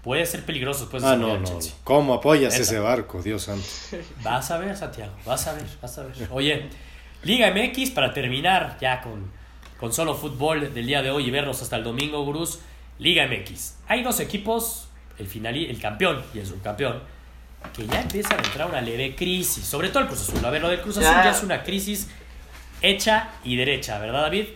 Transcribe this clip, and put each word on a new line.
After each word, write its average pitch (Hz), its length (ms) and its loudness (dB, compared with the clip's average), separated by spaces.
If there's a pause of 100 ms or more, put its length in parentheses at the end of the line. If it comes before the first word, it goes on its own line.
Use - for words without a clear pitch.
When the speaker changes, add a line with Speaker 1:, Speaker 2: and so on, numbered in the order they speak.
Speaker 1:
Puede 143 240 2
ser - 180 -6
peligroso 139 360 -2
después 123 220 -4
de 135 60 4
Speaker 2:
Ah, 131 40 8
Speaker 1:
esa 120 80 6
Speaker 2:
no, 113 80 2
Speaker 1:
goleada 98 160 0
del 90 100 -4
Speaker 2:
no, 85 60 -6
Speaker 1:
Chelsea. - 180 -6
Speaker 2:
no. - 60 -20
¿Cómo 135 300 6
apoyas 143 400 6
Speaker 1:
Neta. 127 100 2
Speaker 2:
ese 110 160 2
barco, 107 420 2
Dios 104 200 -2
santo? 101 240 -4 (560)
Speaker 1:
Vas 123 280 -2
a 170 80 0
ver, 190 180 -4
Santiago, 110 360 -8 (140)
vas 131 200 0
a 156 60 -2
ver, 151 120 -6 (160)
vas - 180 -10
a 139 60 -10
ver. 127 80 -12 (180)
Oye, 139 380 0 (560)
Liga 220 240 6
M 196 180 4
X, 262 240 -2
para 131 220 0
terminar 143 680 2
ya 127 200 0
con, 104 300 -10 (480)
con 117 140 -4
solo 160 240 0
fútbol 147 580 0
del 117 120 -4
día 139 160 2
de 131 100 0
hoy 143 140 2
y 120 40 2
vernos 139 320 -2
hasta 123 140 -4
el 113 80 -2
domingo, 143 400 -2
gurús. 156 340 -4 (400)
Liga 160 260 4
M 123 120 0
X. - 400 -10 (100)
Hay 240 160 0
dos 240 160 0
equipos, 226 720 -2 (300)
el 101 100 -8
finali-, 117 420 -4
el 117 100 -8
campeón 127 400 0 (140)
y 110 60 -8
el 98 60 -8
subcampeón, 104 540 -4 (760)
que 110 100 -8
ya 113 140 0
empiezan - 400 0
a - 20 -2
entrar 156 260 -2
una 147 120 -2
leve 120 340 -2
crisis, 185 500 -2
sobre 165 260 -2
todo 277 120 2
el 226 60 0
Cruz 135 140 -4
Azul. - 220 0
A 120 60 2
ver, 151 120 0
lo 170 60 2
del 175 120 2
Cruz 202 180 -4
Azul 160 140 8
Speaker 3:
Ya. 180 120 10
Speaker 1:
ya 185 60 8
es 196 140 0
una 165 180 0
crisis 196 460 -2 (720)
hecha 214 480 4 (160)
y 123 100 -2
derecha, 123 460 0
¿verdad, 120 220 0
David? 190 340 0